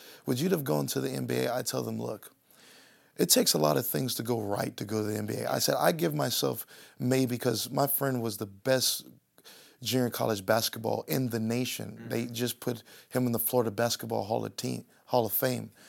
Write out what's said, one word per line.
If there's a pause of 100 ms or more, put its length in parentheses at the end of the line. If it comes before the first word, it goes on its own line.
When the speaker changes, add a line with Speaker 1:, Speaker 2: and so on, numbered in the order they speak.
(260)
Speaker 1:
would
you
have
gone
to
the
N
B
A?"
I
tell
them,
"Look, (880)
it
takes
a
lot
of
things
to
go
right
to
go
to
the
N
B
A."
I
said,
"I
give
myself (320)
maybe,"
'cause
my
friend
was
the
best (800)
junior
college
basketball
in
the
nation.
Speaker 2:
Mm-hmm.
Speaker 1:
They
just
put (280)
him
in
the
Florida
Basketball
Hall
of
Team, (200)
Hall
of
Fame. (200)